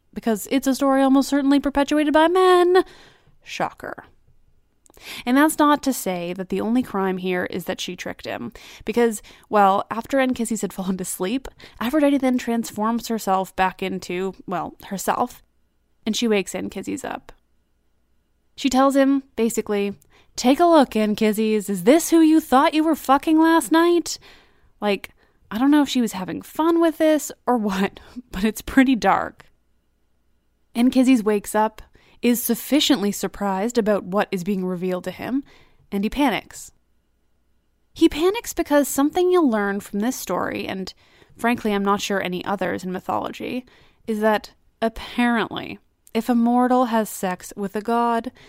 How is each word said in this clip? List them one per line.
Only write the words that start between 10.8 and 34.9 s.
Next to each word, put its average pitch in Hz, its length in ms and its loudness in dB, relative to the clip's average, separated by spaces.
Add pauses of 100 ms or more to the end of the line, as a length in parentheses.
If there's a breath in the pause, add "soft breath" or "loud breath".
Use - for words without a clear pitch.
to 180 80 -8
sleep, 220 420 -6 (320 loud breath)
Aphrodite 285 380 2
then 254 200 0
transforms 226 680 -4
herself 190 480 -2
back 185 280 -2
into, 185 500 -6 (120)
well, 170 300 -8 (100)
herself, - 580 -4 (640)
and 214 100 -4
she 240 120 -2
wakes 202 280 0
Anchises 196 480 -10
up. - 280 -12 (1200)
She - 140 -2
tells 262 260 2
him, 277 280 2 (120)
basically, 208 600 -2 (400 soft breath)
"Take 262 240 2
a 349 60 6
look, 320 300 4
Anchises. 214 760 0
Is 190 140 -4
this 294 260 4
who 330 100 4
you 320 200 6
thought 294 340 2
you 311 100 2
were 320 120 2
fucking 285 440 2
last 330 320 4
night?" 339 460 2 (640 soft breath)
Like, 202 300 -2 (400)
I 196 60 -8
don't 269 140 4
know 294 100 6
if 269 80 0
she 254 120 0
was 220 120 -2
having 185 280 -8
fun 330 400 0
with 330 160 2
this 311 340 2 (140)
or 247 120 2
what, 196 420 -2 (160)
<laughs> - 160 -18
but 185 120 -4
it's 214 180 -2
pretty 262 340 2
dark. 175 500 -2 (1300)
Anchises 254 480 4
wakes 208 320 -2
up, 214 260 0 (400 soft breath)
is 240 200 2
sufficiently 233 720 0
surprised 196 640 -4
about 208 260 2
what 190 280 -2
is 185 120 -4
being 185 220 -4
revealed 180 380 -4